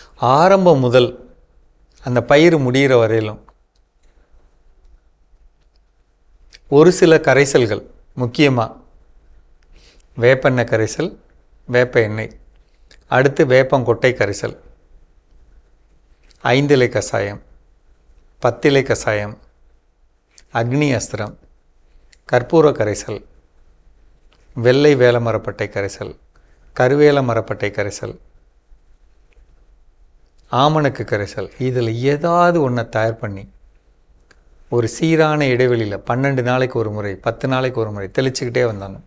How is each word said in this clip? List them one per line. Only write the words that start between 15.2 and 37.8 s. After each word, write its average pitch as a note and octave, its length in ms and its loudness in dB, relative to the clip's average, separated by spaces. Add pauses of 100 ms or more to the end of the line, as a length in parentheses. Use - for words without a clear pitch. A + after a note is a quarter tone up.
ஐந்திலை C3 460 2
கசாயம், G2+ 520 -6 (1000)
பத்திலை C3+ 420 2
கசாயம், G#2 520 -4 (1160)
அக்னி B2+ 380 -2
அஸ்திரம், - 440 -6 (920)
கற்பூர D3 420 2
கரைசல், G#2 480 -6 (1400)
வெள்ளை C3+ 400 4
வேலமரப்பட்டை A#2 720 0
கரைசல், G2+ 460 -8 (640)
கருவேல C#3+ 480 4
மரப்பட்டை A2 480 -4
கரைசல், G#2 440 -8 (2250)
ஆமணக்கு C#3 540 0
கரைசல், G2+ 440 -8 (120)
இதுல A#2+ 320 -4 (140)
ஏதாவது E3+ 540 0
ஒண்ணை B2 280 -2
தயார் A2+ 320 -4
பண்ணி G2 220 -10 (1300)
ஒரு A#2 180 0
சீரான D#3 580 0
இடைவெளியில A#2 560 0
பன்னெண்டு C3 400 -2
நாளைக்கு B2+ 340 -2
ஒரு G#2+ 140 -4
முறை, G#2 280 -8
பத்து - 280 -6
நாளைக்கு B2+ 320 -4
ஒரு A2 120 -6